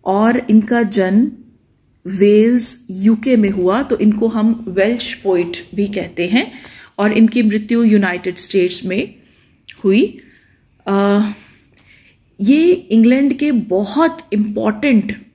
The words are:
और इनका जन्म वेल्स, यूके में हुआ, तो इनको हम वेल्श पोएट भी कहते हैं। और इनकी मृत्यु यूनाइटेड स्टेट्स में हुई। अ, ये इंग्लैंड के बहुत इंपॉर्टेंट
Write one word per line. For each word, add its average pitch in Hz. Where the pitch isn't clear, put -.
और 220
इनका 220
जन्म 202
वेल्स, 208
यूके 220
में 202
हुआ, 196
तो 277
इनको 214
हम 226
वेल्श 196
पोएट 175
भी 202
कहते 175
हैं। 247
और 214
इनकी 226
मृत्यु 214
यूनाइटेड 185
स्टेट्स 185
में 190
हुई। 214
अ, 202
ये 311
इंग्लैंड 254
के 294
बहुत 233
इंपॉर्टेंट 214